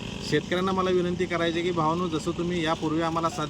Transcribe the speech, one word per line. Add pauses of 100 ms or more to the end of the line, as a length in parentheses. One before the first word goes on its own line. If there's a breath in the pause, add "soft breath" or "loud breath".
(300)
शेतकऱ्यांना
मला
विनंती
करायची
आहे
की,
भावांनो,
जसं
तुम्ही
यापूर्वी
आम्हाला
साथ